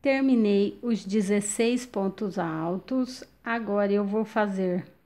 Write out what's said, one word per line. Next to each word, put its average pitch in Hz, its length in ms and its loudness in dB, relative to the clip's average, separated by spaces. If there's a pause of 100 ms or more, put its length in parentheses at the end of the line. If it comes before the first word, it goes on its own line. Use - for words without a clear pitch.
Terminei 226 800 4
os 226 240 -2
dezesseis 208 800 0
pontos 196 540 -4
altos, 180 840 -4 (200)
agora 202 480 0
eu 202 120 2
vou 208 220 -2
fazer 190 580 -2 (220)